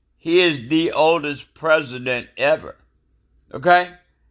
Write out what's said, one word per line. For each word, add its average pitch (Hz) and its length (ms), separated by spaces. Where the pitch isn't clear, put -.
he 170 240
is 143 280
the 160 240
oldest 147 600
president 127 840
ever. 143 400
Okay? 175 380